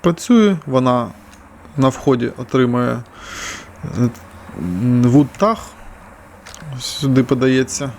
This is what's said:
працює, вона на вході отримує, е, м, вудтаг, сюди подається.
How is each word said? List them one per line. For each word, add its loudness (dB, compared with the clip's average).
працює, 4
вона 0
на 4
вході 0
отримує, 0
е, -2
м, 0
вудтаг, 2
сюди 0
подається. 0